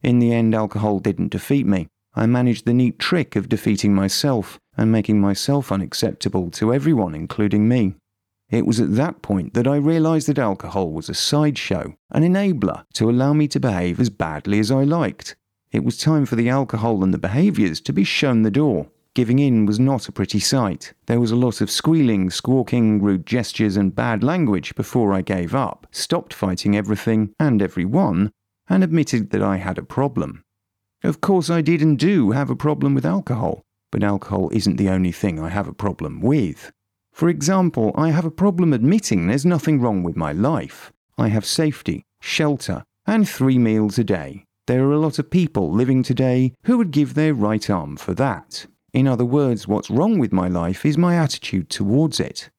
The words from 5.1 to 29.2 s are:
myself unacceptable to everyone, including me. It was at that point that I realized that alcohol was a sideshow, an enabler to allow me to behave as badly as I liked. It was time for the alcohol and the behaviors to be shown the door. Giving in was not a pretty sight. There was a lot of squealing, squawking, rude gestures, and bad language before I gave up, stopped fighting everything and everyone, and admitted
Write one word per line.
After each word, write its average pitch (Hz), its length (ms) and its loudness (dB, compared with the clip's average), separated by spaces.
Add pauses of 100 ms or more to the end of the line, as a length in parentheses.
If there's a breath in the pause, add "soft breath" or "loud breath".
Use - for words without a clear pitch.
myself 127 500 0
unacceptable 95 800 -4
to 110 220 0
everyone, 131 420 0
including 104 540 0
me. 113 260 0 (540)
It 113 160 0
was 113 160 0
at 95 140 0
that 143 260 -2
point 95 320 -4
that 120 120 0
I 139 120 2
realized 160 500 0
that 143 100 0
alcohol 95 540 -2
was 78 160 -8
a - 60 -6
sideshow, - 840 -2 (160)
an 151 120 2
enabler 180 600 0 (120)
to 113 140 2
allow 127 220 2
me 151 160 2
to 139 140 -2
behave 90 400 0
as 120 80 2
badly 92 500 -2
as 107 120 0
I 135 120 2
liked. 147 540 -2 (340)
It - 140 -2
was 120 120 -2
time 151 280 2
for 120 100 -4
the 117 140 0
alcohol 117 520 0
and 95 120 2
the - 40 0
behaviors 110 600 0
to - 140 -6
be 196 100 2
shown 127 380 0
the 110 100 2
door. 110 360 0 (260)
Giving 123 260 2
in 123 260 4
was 104 140 0
not 131 300 0
a - 20 -14
pretty 101 300 -2
sight. 107 520 -2 (120)
There 117 160 2
was 113 100 0
a 117 60 2
lot 123 240 0
of 104 100 -2
squealing, 117 580 2
squawking, 117 720 2
rude 98 240 2
gestures, 110 520 -2
and 98 180 2
bad 117 300 -2
language 131 500 0
before 107 380 0
I 95 80 0
gave 90 340 -4
up, 131 360 -4
stopped - 420 -4
fighting 101 420 -2
everything 107 640 -2
and 131 220 2
everyone, 101 720 0 (360)
and 185 160 2
admitted 147 460 0